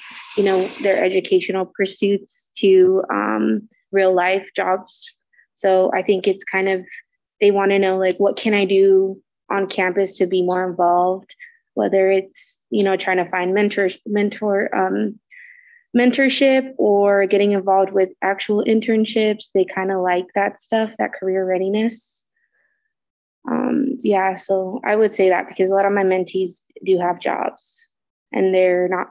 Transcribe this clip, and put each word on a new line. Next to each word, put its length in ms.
you 60
know, 180
their 200
educational 640
pursuits 920
to, 540
um, 560
real 220
life 420
jobs. 600
So 400
I 80
think 240
it's 160
kind 260
of, 140
they 80
wanna 300
know, 180
like, 200
what 200
can 160
I 120
do 540
on 180
campus 520
to 80
be 160
more 260
involved, 640
whether 380
it's, 480
you 140
know, 120
trying 220
to 140
find 240
mentor, 340
mentor, 680
um, 440
mentorship 800
or 480
getting 280
involved 380
with 180
actual 440
internships. 880
They 120
kinda 340
like 260
that 260
stuff, 380
that 140
career 320
readiness. 800
Um, 500
yeah, 360
so 480
I 120
would 200
say 140
that 180
because 220
a 40
lot 120
of 80
my 100
mentees 580
do 140
have 220
jobs 680
and 200
they're 360
not 220